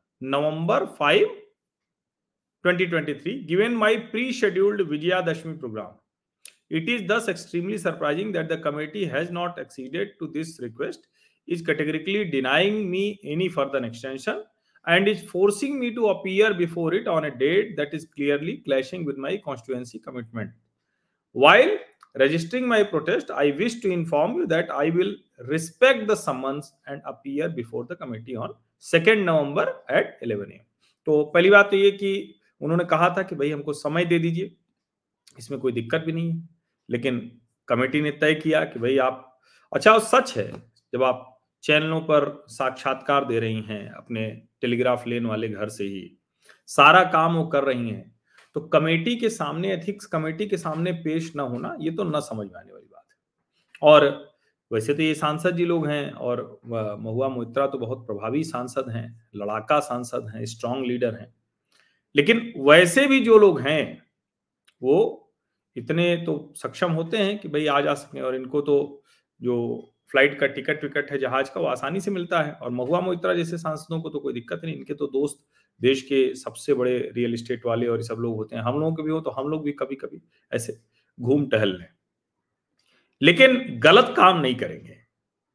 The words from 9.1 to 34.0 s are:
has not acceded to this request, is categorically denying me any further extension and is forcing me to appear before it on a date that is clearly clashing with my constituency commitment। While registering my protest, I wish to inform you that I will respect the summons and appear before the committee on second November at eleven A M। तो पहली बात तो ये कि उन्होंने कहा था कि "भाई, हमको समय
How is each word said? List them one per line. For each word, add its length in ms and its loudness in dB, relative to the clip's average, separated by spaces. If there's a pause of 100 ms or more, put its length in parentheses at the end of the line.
has 200 -4
not 280 -6
acceded 460 -8
to 300 -12
this 280 -8
request, 440 -10 (440)
is 180 -6
categorically 560 -2 (100)
denying 560 0
me 260 -4 (100)
any 220 -2
further 340 -2
extension 580 -8 (480)
and 180 6
is 120 0 (160)
forcing 440 2
me 160 -4
to 120 2
appear 460 2
before 400 -2
it 140 -2
on 180 0
a 100 -6
date 440 2
that 160 -4
is 100 -8 (140)
clearly 380 -2 (120)
clashing 400 -2
with 80 -8
my 320 -6
constituency 500 -10 (100)
commitment। 400 -10 (880)
While 400 8 (440)
registering 540 0
my 80 6 (120)
protest, 360 -2
I 200 2
wish 340 -2
to 80 2
inform 440 0
you 100 -2
that 240 0
I 200 0
will 200 0 (400)
respect 480 2
the 180 0 (120)
summons 340 -4 (280)
and 80 -12 (140)
appear 340 -6
before 400 -8
the 160 -12
committee 340 -12
on 120 -8 (460)
second 300 6
November 400 2 (260)
at 140 2 (180)
eleven 220 -4
A 100 -20
M। 100 -20 (400)
तो 280 2
पहली 160 6
बात 220 10
तो 60 2
ये 140 6
कि 460 -6 (240)
उन्होंने 240 -2
कहा 320 2
था 60 -2
कि 120 -8
"भाई, 160 -2
हमको 220 -8
समय 320 -2